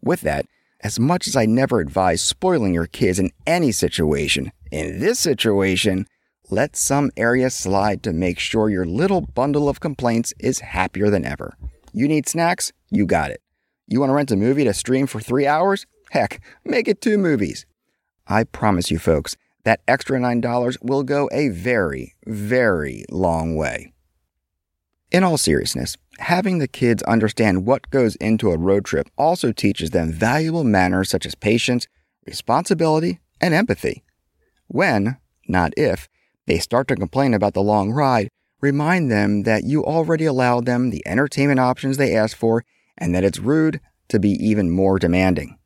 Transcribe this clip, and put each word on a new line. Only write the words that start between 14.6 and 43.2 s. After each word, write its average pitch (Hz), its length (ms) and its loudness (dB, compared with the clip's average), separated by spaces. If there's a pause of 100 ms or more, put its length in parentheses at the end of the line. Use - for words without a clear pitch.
to 107 80 2
stream 131 340 0
for 113 140 -8
three 131 260 0
hours? 180 380 0 (280)
Heck, - 280 -2 (240)
make - 240 -2
it 208 120 0
two 214 180 2
movies. 139 480 -2 (600)
I 110 180 2
promise 98 460 0
you 80 80 0
folks, 78 380 0 (280)
that 113 220 0
extra 131 320 0
nine 123 220 0
dollars 120 400 -2
will 135 220 -2
go 143 280 -2
a 143 200 0
very, 87 640 -2 (100)
very 104 880 0
long 82 440 0
way. - 380 -4 (1200)
In 180 120 4
all 170 120 2
seriousness, - 600 -2 (220)
having 185 400 0
the 143 100 -2
kids 117 340 0
understand 104 640 2
what 131 240 0
goes 120 260 2
into 110 340 0
a 85 60 0
road 95 280 2
trip - 240 -2 (100)
also 151 320 0
teaches 92 400 -2
them 82 220 0
valuable 151 500 0
manners 95 480 2
such - 160 -2
as - 80 -12
patience, 120 540 0 (380)
responsibility, 160 920 0 (220)
and 180 120 0
empathy. 156 520 -2 (640)
When, 131 480 0 (320)
not 90 280 2
if, 113 320 0 (380)
they 85 120 2
start 127 300 -2
to 131 80 0
complain 120 380 0
about 101 200 2
the 98 80 0
long 104 280 2
ride, 123 380 0 (320)
remind 147 500 0
them 104 320 2
that 110 220 0
you 139 200 0
already 160 420 0
allowed 123 380 2
them 123 260 0
the 95 160 -6
entertainment 139 520 0
options 127 380 0
they 131 180 2
asked 110 220 0
for 113 280 0 (320)
and 87 180 -2
that 92 100 2